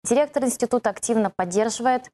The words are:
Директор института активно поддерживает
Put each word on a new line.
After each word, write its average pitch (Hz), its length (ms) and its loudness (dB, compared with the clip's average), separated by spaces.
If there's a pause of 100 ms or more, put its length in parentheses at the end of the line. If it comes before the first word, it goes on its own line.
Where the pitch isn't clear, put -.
Директор 277 400 2
института 240 460 0
активно 220 400 -2
поддерживает 226 840 -2